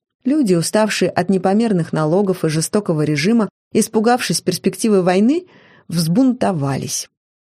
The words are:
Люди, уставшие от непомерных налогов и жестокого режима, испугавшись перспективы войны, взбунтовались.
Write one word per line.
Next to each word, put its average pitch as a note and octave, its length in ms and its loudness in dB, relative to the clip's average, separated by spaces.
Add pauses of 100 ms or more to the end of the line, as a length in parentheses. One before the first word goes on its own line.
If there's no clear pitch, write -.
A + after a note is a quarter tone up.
(240)
Люди, B3+ 300 2
уставшие G3 560 0
от E3+ 200 -2
непомерных G3 640 0
налогов F3 540 0
и D#3+ 40 0
жестокого D#3+ 520 -2
режима, E3 480 0 (240)
испугавшись A3 680 0
перспективы F#3+ 600 0
войны, G#3+ 460 2 (400)
взбунтовались. E3+ 1200 -2 (360)